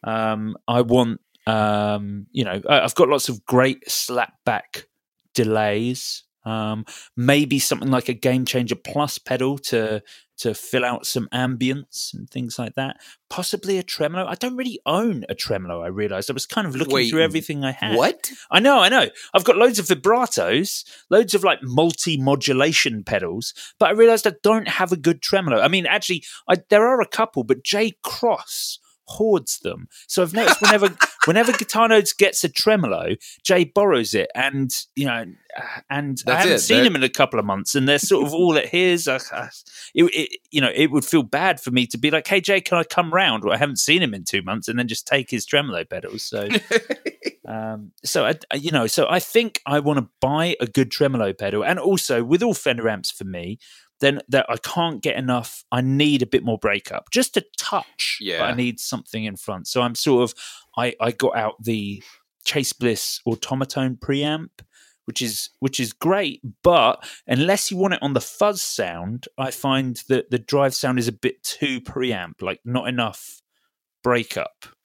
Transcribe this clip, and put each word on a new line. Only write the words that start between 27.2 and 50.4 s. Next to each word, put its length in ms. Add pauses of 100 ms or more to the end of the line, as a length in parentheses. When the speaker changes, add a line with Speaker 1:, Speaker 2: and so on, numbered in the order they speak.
Speaker 1:
but 220
Jay 260 (100)
Cross 800 (340)
hoards 500
them. 240 (200)
So 140
I've 140
noticed 260
whenever, 340 (140)
Speaker 2:
<laughs> 160
Speaker 1:
whenever 260
Guitar 360
Notes 260
gets 300
a 60
tremolo, 640 (280)
Jay 200
borrows 500
it, 220
and, 360 (240)
you 120
know, 180 (320)
uh, 40 (280)
and 380
I 20
Speaker 2:
That's 140
Speaker 1:
haven't 140
Speaker 2:
it. 20
Speaker 1:
seen 180
Speaker 2:
That 80
Speaker 1:
him 100
in 60
a 80
couple 300
of 60
months, 280
and 160
they're 80
sort 300
of 80
all 200
at 120
his. 400
I, 80
I, 340 (460)
it, 80
it, 360 (120)
you 100
know, 140
it 160
would 120
feel 200
bad 360
for 120
me 160
to 100
be 140
like, 160
"Hey, 120
Jay, 220
can 160
I 60
come 280
round?" 320
Well, 100
I 40
haven't 220
seen 240
him 100
in 120
two 180
months, 240
and 100
then 100
just 200
take 240
his 120
tremolo 420
pedals. 360
So, 260 (520)
Speaker 2:
<laughs> 480
Speaker 1:
um, 460 (120)
so 220
I, 80 (160)
I, 60
you 120
know, 160
so 240
I 100
think 460
I 140
wanna 280 (140)
buy 400